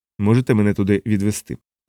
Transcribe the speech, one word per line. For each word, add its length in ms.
«Можете 360
мене 200
туди 320
відвести?» — 520